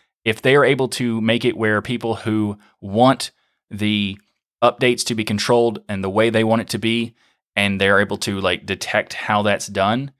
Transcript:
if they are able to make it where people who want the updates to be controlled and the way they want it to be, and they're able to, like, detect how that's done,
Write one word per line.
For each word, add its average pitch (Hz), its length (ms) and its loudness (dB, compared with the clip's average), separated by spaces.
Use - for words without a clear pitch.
if 110 160 -2
they 131 140 4
are 143 100 6
able 131 220 2
to 117 340 -4
make 117 240 0
it 123 100 0
where 107 280 0
people 117 320 -4
who 107 420 -2
want 117 480 2
the 104 480 -2
updates 120 420 2
to - 80 -2
be 113 100 -2
controlled 110 640 0
and 95 160 -6
the 95 60 -2
way 110 220 2
they 110 120 2
want 110 200 2
it - 40 -14
to 110 120 -6
be, 113 340 -2
and 101 240 0
they're 98 200 4
able 101 180 0
to, 98 240 -6
like, 90 240 -2
detect 98 480 -4
how 104 300 -2
that's 101 240 -2
done, 107 420 -2